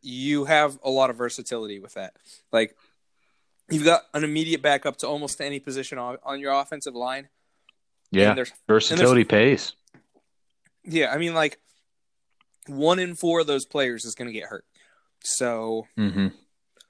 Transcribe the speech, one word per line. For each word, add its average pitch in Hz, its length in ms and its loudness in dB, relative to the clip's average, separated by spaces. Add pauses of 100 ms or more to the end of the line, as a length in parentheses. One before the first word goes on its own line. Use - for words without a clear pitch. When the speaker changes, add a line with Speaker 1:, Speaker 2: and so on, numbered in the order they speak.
Speaker 1:
you 135 460 -4
have 151 360 2
a 135 80 -2
lot 131 200 2
of 117 60 -8
versatility 117 640 -8
with 98 160 -20
that." 95 220 -14 (340)
Like, 113 240 0 (960)
you've 151 140 -2
got 165 180 6 (100)
an 151 120 -2
immediate 156 360 -2
backup 139 380 0
to - 100 -8
almost 147 320 -8
any 143 200 -6
position 135 380 -10
on, 123 260 -10
on 139 160 -8
your 139 120 -2
offensive 139 420 -4
line. 127 340 -8 (840)
And 95 80 2
Speaker 2:
Yeah, 104 140 6
Speaker 1:
there's, 123 180 -6 (160)
Speaker 2:
versatility 123 540 6
Speaker 1:
and - 80 2
there's 117 400 4
Speaker 2:
pays. - 20 -20 (1120)
Speaker 1:
Yeah, 156 280 0
I 139 40 -2
mean, 170 160 -2
like, 156 260 0 (1080)
one 151 320 2
in 180 160 -4
four 170 260 0
of 151 60 0
those 139 180 -2
players 123 400 -2
is 117 100 -10
gonna 120 180 -12
get 104 160 -12
hurt. - 180 -16 (580)
So 113 600 -4 (100)
Speaker 2:
Mm-hmm. 98 320 0 (600)